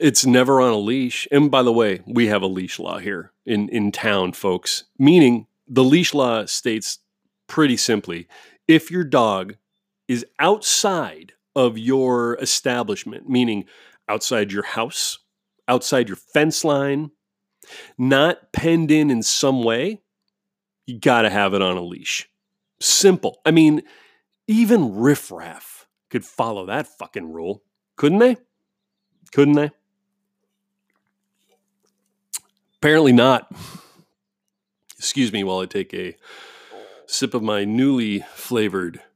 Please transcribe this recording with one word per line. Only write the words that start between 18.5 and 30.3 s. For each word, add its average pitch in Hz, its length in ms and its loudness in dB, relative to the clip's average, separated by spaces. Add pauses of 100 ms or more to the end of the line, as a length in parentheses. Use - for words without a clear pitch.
penned 165 380 0
in 151 200 4
in 117 120 0
some 135 400 0
way, 127 380 -2 (880)
you 123 120 -14
gotta 117 320 2
have 98 240 0
it 98 80 0
on 92 140 -2
a 87 60 -8
leash. - 460 -10 (520)
Simple. - 640 2
I 160 60 4
mean, 156 320 4 (640)
even 214 480 2
riffraff 90 920 -4 (220)
could - 160 -8
follow 104 420 -6
that 127 200 -6
fucking 85 440 -16
rule, 85 320 -10 (340)
couldn't 165 220 2
they? 240 180 4 (960)
Couldn't 147 220 4
they? 147 160 0 (3000)